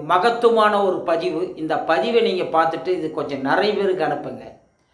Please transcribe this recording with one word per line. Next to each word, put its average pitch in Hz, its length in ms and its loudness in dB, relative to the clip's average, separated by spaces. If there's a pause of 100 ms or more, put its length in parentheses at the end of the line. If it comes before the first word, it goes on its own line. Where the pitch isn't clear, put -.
மகத்துவமான 208 840 4
ஒரு 175 160 0
பதிவு. 165 560 -2
இந்த 156 220 -2
பதிவை 214 420 2
நீங்க 185 220 0
பார்த்துட்டு 165 460 0
இது 160 220 -2
கொஞ்சம் 135 300 -6
நிறைய 180 340 0
பேருக்கு 185 300 0
அனுப்புங்க. 139 380 -6 (520)